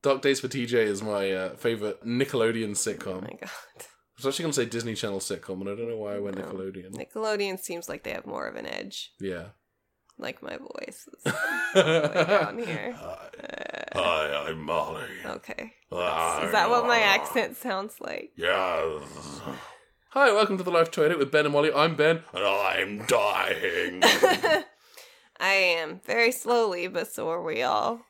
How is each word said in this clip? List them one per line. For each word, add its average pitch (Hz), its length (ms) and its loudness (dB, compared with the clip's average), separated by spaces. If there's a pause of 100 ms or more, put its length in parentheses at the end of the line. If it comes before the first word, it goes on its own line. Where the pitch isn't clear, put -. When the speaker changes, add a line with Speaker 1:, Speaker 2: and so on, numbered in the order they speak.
Speaker 1:
Dark 135 200 2
Days 139 180 4
for 127 80 -6
T 123 180 -4
J 117 180 4
is 101 180 0
my, 101 280 0
uh, 92 200 -2
favourite 107 540 -4
Nickelodeon 117 640 0
sitcom. 98 480 -6
Speaker 2:
Oh - 20 -8
my 101 80 -10 (100)
God. - 120 -14 (280)
Speaker 1:
I - 60 -16 (320)
was - 100 -6
actually 135 180 -2
gonna 156 100 0
say 127 100 2
Disney 113 300 -4
Channel 101 260 -4
sitcom, 95 400 -8
and 98 100 -8
I 101 60 -6
don't 117 120 -6
know 117 100 -6
why 104 180 -6
I - 20 -4
went 101 200 -6
Speaker 2:
No. 95 60 -8
Speaker 1:
Nickelodeon. 95 520 -10
Speaker 2:
Nickelodeon 202 640 -4
seems - 280 -8
like - 140 -10
they - 100 -8
have - 140 -8
more 64 220 -6
of - 80 -10
an 57 100 -8
edge. - 540 -10
Speaker 1:
Yeah. 90 280 -6 (680)
Speaker 2:
Like - 240 -10
my - 140 -10
voice - 500 -14 (180)
is - 0 -
Speaker 1:
<laughs> - 500 -2
Speaker 2:
way 160 520 4
down 190 320 0
here. 240 400 -6
Speaker 1:
Hi. - 300 -14 (680)
Speaker 2:
Uh, - 40 -2
Speaker 1:
Hi, 78 500 0
I'm 80 120 -6
Molly. 78 440 -2 (200)
Speaker 2:
Okay. - 480 -10 (200)
Speaker 1:
Hi, 82 540 0
Speaker 2:
Is 85 60 -2
that 202 160 4
what 240 140 4
my 240 60 0
Speaker 1:
Molly. 233 140 4
Speaker 2:
accent 208 540 2
sounds 208 440 -6
like? - 360 -8
Speaker 1:
Yes. 85 680 0 (1080)
Hi, 262 220 8
welcome 202 260 4
to 185 60 -4
The 180 60 0
Life 165 200 6
Toilet 160 280 4
with 131 120 2
Ben 151 160 6
and 143 60 2
Molly. 147 200 6
I'm 156 220 4
Ben, 160 280 4 (100)
and 95 120 -2
I'm 98 600 0
dying. 92 960 2
Speaker 2:
<laughs> 349 640 4 (720)
I 190 140 2
am. 180 540 2
Very 233 260 4
slowly, 220 560 0
but 170 240 -4
so - 180 -4
are 170 120 -4
we 123 200 -2
all. 127 480 0